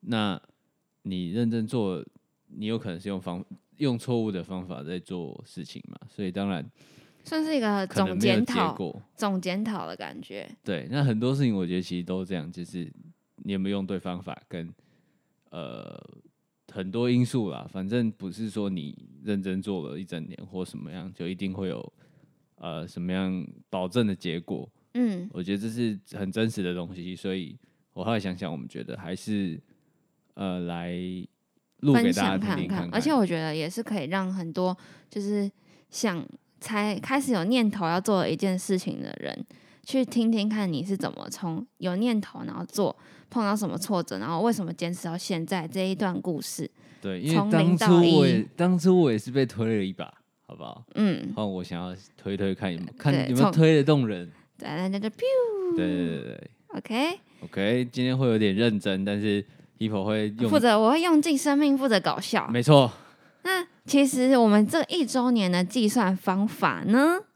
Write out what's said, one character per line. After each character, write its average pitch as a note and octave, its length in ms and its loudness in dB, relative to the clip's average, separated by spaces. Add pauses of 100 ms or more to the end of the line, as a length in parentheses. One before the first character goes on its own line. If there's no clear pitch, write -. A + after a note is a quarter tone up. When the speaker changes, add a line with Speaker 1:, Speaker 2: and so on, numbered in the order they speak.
Speaker 1:
那 G#2+ 400 -2 (640)
你 F2+ 300 -6
认 A#2 180 0
真 A2+ 160 -2
做， F#2+ 380 -4 (420)
你 - 200 -12
有 A2+ 120 -2
可 A2 100 -8
能 E2+ 120 -8
是 G2 80 -10
用 G2 120 -6
方-， F2+ 240 -8 (340)
用 C3 200 0
错 A#2+ 240 -2
误 A2 80 -2
的 F2+ 140 -4
方 F#2 200 -8
法 D2 200 -12
在 F2 120 -8
做 F2 480 -10
事 - 200 -14
情 - 240 -16
嘛， - 80 -18 (120)
所 - 160 -8
以 F#2 60 -2
当 G2 180 -2
然 E2+ 160 -4 (600)
Speaker 2:
算 D#4 200 -2
是 D#4 100 -2
一 C#4 60 2
个 G3+ 280 0
总 F#3+ 300 0
检 A3 260 4
讨， - 100 -4
Speaker 1:
可 - 0 -
能 - 20 0
没 A3+ 60 2
有 D#3+ 80 0
结 A#2 60 -8
果。 - 260 -8 (140)
Speaker 2:
总 G3 240 -2
检 F#3 240 -4
讨 G#3 220 -6
的 F2 100 -12
感 D2+ 260 -12
觉。 - 260 -14 (160)
Speaker 1:
对， D#2 260 -4
那 C#3+ 120 0
很 A#2 160 2
多 B2+ 160 0
事 C#3+ 80 0
情 A#2+ 120 2
我 F#2 120 0
觉 F2+ 80 -2
得 F2+ 80 -2
其 F2+ 160 -6
实 F2 60 -6
都 F#2 200 -4
这 F2+ 120 -6
样， E2 160 -8
就 F2+ 120 -10
是 E2+ 240 -10 (500)
你 - 140 -6
有 G2 60 -2
没 F#2+ 120 -2
有 G2+ 60 -2
用 G2 80 -4
对 F#2+ 140 -6
方 F2+ 240 -8
法 F2+ 240 -12
跟， E2+ 260 -10 (760)
呃， A1+ 500 -14 (720)
很 F#2+ 160 -6
多 A#2 220 0
因 B2 160 4
素 A2+ 240 -2
啦， A#1 180 -10
反 F#2+ 200 -8
正 A#2 240 0
不 F#2+ 180 -10
是 A2 180 -8
说 G2+ 220 -4
你 D#2+ 260 -6 (280)
认 G2+ 180 -2
真 F#2+ 180 -2
做 F#2 280 -6
了 C#2 100 -10
一 F#2+ 60 -8
整 E2 240 -8
年 F2+ 180 -16
或 F#2 180 -8
什 - 140 -14
么 D2+ 140 -12
样 F2+ 200 -12
就 F2 160 -8
一 F#2+ 60 -4
定 F#2+ 180 -6
会 F#2+ 160 -6
有， A#1+ 240 -10 (640)
呃， E2 300 -10
什 - 160 -10
么 F2+ 80 -4
样 F#2 340 -2 (240)
保 F#2 200 -4
证 A#2 180 0
的 G2 80 0
结 E2+ 240 -6
果。 E2+ 300 -8 (260)
Speaker 2:
嗯。 G#3 380 -2
Speaker 1:
我 - 100 -8
觉 F2 80 -6
得 G2+ 80 0
这 A2+ 100 -6
是 A2+ 300 -2 (180)
很 G2 140 -4
真 A2+ 180 0
实 G#2+ 140 -4
的 F2 100 -2
东 F2 220 -6
西， F2+ 220 -10
所 F#2+ 180 -4
以 F#2 220 -8 (360)
我 F#2 120 -8
后 A2 80 0
来 A2 80 0
想 F#2 160 -4
想， F2+ 140 -6
我 E2 60 -6
们 A#1 120 -10
觉 B1 140 -12
得 A#1+ 140 -10
还 F2 180 -8
是， G2 460 -4 (760)
呃， F#2 260 -4
来 F2 320 -6 (880)
录 C#3 140 6
给 G#3+ 180 4
大 F#3 240 0
家 - 20 0
听 G3+ 100 -2
听 - 0 -
看 - 0 -
看。 F3+ 80 0
Speaker 2:
分 F3+ 120 -4
享 - 0 -
看 F3 220 -4
看， - 40 -
而 G#3+ 60 2
且 D4 140 2
我 A#3+ 100 4
觉 F3 120 -2
得 D#3+ 180 -4
也 D#3+ 160 -4
是 A3 100 -8
可 G#3+ 220 -4
以 C3 40 -6
让 F#3 260 -2
很 E3+ 200 -6
多 F3+ 240 0 (320)
就 - 120 -8
是 G3+ 300 -2 (400)
想 F3 360 -4 (340)
才 G#3 400 -2
开 C#4 200 0
始 C4+ 120 0
有 F#3 120 2
念 A3+ 240 4
头 G3+ 180 -2
要 E3+ 140 2
做 F#3+ 260 2
一 C#3 100 0
件 F#3 200 0
事 F#3 220 0
情 - 240 -6
的 G1+ 180 -10
人， - 240 -8 (380)
去 C4 220 0
听 A3+ 260 2
听 G#3+ 180 2
看 G#3+ 240 0
你 D3 120 -2
是 G3 120 -2
怎 - 160 -4
么 - 160 -14
从 F3+ 380 -6 (120)
有 F3+ 180 -4
念 A3+ 240 2
头， F3+ 240 -10
然 F3+ 120 -8
后 F3+ 80 -8
做， - 320 -2 (320)
碰 A#3 160 0
到 G3+ 120 2
什 G#3 120 -2
么 - 80 -4
挫 F3+ 260 -2
折， F#2+ 160 -6
然 G#2+ 100 -6
后 E3 120 -2
为 A#3 120 2
什 G3+ 120 -2
么 E3+ 80 -6
坚 F3 220 -4
持 F3 120 -10
到 E3+ 120 -4
现 E3+ 260 -4
在 E3+ 220 -4
这 F#3+ 240 -2
一 F#3+ 40 0
段 F3+ 280 -2
故 E3+ 180 -2
事。 - 300 -8 (300)
Speaker 1:
对， F#2 200 -6
因 C3+ 100 -2
为 E3 40 4
Speaker 2:
从 G3+ 160 4
零 E3 260 6
到 E3+ 260 8
一。 - 0 -
Speaker 1:
当 - 0 -
初 E3+ 140 8
我 C#3+ 100 8
也， A2+ 300 2
当 F3+ 220 4
初 F3+ 220 6
我 D3+ 100 6
也 A2 80 2
是 A2+ 140 -8
被 C3+ 120 4
推 A2+ 340 0
了 G2 60 0
一 F#2+ 80 -2
把， E2+ 140 -10 (400)
好 - 80 -16
不 - 80 -16
好？ - 220 -14 (100)
Speaker 2:
嗯。 G3 400 0
Speaker 1:
换 G#2+ 180 -4
我 F2+ 120 -6
想 F2 180 -8
要 F2+ 140 -8 (200)
推 G2 200 -6
推 G2 180 0
看 F#2 180 -4
有 E2+ 60 -6
没 F2+ 80 -8
有， - 100 -12
看 C#3+ 160 2
Speaker 2:
对， C#3 180 0
Speaker 1:
有 B2 60 2
没 B2+ 60 6
有 G3+ 80 6
推 D#3+ 240 8
得 D3 100 6
动 C#3+ 220 6
人。 F#2 200 -4
Speaker 2:
从- E2 80 -16 (240)
对， - 180 -12
人 F#3 160 -2
家 G3 80 -2
就 G#3+ 100 -4
biu。 A4 680 0
Speaker 1:
对， D#4 100 0
对， C#4+ 200 0
对， E3 160 -4
对。 - 280 -12 (180)
Speaker 2:
OK。 D#4 500 -2 (240)
Speaker 1:
OK， A2+ 480 0
今 B2+ 140 -2
天 B2+ 120 2
会 C3 120 2
有 A2+ 100 4
点 G#2 160 4
认 A2 240 4
真， F#2+ 260 0
但 G2+ 160 0
是 G2+ 240 2 (360)
Hippo G#2+ 240 -2
会 G#2+ 340 0
用 A#2+ 100 2
Speaker 2:
负 - 120 6
责， A3 180 6
我 A3 140 6
会 E4 100 4
用 E4 180 6
尽 D4+ 160 2
生 C#4+ 220 2
命 C#4+ 180 4
负 C4+ 120 0
责 G#3+ 100 6
搞 - 220 0
笑。 - 280 -2
Speaker 1:
没 A#2+ 140 2
错。 C3+ 300 10 (500)
Speaker 2:
那 F4+ 240 2 (180)
其 C#4 220 6
实 C4 320 4
我 A#3 80 8
们 G#3 180 8
这 D4 240 2
一 E4+ 160 2
周 B3 280 2
年 G3+ 180 2
的 F3+ 140 4
计 G#3+ 240 2
算 G#3 280 2
方 G3 300 0
法 C3+ 400 0
呢 C#4+ 320 6 (180)